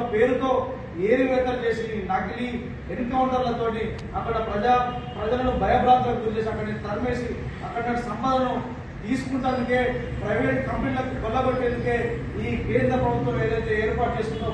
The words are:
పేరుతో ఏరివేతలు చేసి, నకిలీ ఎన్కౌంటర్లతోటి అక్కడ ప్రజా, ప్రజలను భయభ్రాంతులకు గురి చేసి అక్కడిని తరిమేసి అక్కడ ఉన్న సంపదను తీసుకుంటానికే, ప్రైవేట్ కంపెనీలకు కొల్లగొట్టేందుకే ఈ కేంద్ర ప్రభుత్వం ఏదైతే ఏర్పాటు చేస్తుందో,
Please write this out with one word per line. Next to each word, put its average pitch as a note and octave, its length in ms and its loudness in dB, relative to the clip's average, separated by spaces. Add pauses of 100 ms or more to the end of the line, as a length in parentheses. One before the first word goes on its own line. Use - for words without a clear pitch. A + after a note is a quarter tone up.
(140)
పేరుతో B3+ 380 4 (580)
ఏరివేతలు B3+ 560 2
చేసి, A3 200 0 (260)
నకిలీ A3+ 360 -2 (460)
ఎన్కౌంటర్లతోటి B3 920 0 (340)
అక్కడ A3+ 180 -2 (120)
ప్రజా, G#3+ 260 4 (440)
ప్రజలను B3 340 0 (120)
భయభ్రాంతులకు A#3+ 600 4
గురి G#3+ 140 0
చేసి A3 140 -2
అక్కడిని G#3+ 340 -4
తరిమేసి A#3+ 420 -2 (380)
అక్కడ - 240 -4
ఉన్న A#3+ 200 0
సంపదను B3+ 440 2 (500)
తీసుకుంటానికే, B3+ 760 0 (420)
ప్రైవేట్ C4 480 0
కంపెనీలకు C4 540 -2
కొల్లగొట్టేందుకే B3 720 0 (480)
ఈ A#3+ 40 -2 (180)
కేంద్ర B3+ 360 4
ప్రభుత్వం A#3+ 420 0
ఏదైతే A3 280 0 (100)
ఏర్పాటు A3+ 360 0
చేస్తుందో, - 340 -2